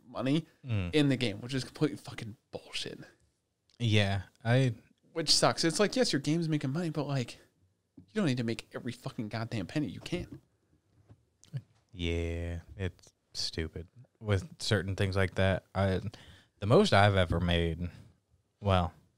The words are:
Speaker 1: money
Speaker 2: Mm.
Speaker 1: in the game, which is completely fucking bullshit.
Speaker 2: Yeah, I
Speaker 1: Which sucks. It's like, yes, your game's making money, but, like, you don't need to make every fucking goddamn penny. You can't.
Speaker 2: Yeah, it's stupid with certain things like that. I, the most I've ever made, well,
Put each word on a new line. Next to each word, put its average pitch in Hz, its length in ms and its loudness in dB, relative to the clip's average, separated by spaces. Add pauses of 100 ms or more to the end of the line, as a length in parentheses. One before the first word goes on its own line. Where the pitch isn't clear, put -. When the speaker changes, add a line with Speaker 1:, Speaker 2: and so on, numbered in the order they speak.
Speaker 1:
money 131 380 0 (200)
Speaker 2:
Mm. 98 280 -2
Speaker 1:
in 147 160 6
the 131 60 4
game, 107 240 -2
which 120 140 -10
is 127 100 -2
completely - 340 -2
fucking - 380 -12 (160)
bullshit. - 460 -10 (800)
Speaker 2:
Yeah, 104 440 2 (220)
I 123 300 4 (380)
Speaker 1:
Which 160 220 -2
sucks. 135 300 2
It's 165 160 2
like, 208 160 2
yes, 247 160 2
your 139 80 0
game's 160 280 0
making 147 240 -2
money, 165 180 -2
but, 147 160 -4
like, 139 320 -4 (580)
you - 80 -20 (100)
don't 214 120 0
need 127 120 2
to 123 60 -2
make 113 300 -4
every 127 180 -6
fucking - 360 -8
goddamn 113 380 -4
penny. 151 220 -4
You 110 120 -10
can't. - 400 -8 (1500)
Speaker 2:
Yeah, 85 680 -4 (180)
it's - 360 -8 (200)
stupid - 540 -8 (340)
with 104 260 0 (140)
certain 98 360 0
things 95 200 0
like 95 200 0
that. 95 280 2 (100)
I, 95 260 2 (600)
the 104 60 -6
most 170 260 4
I've 101 240 8
ever 85 240 2
made, 85 480 0 (720)
well, 92 320 2 (240)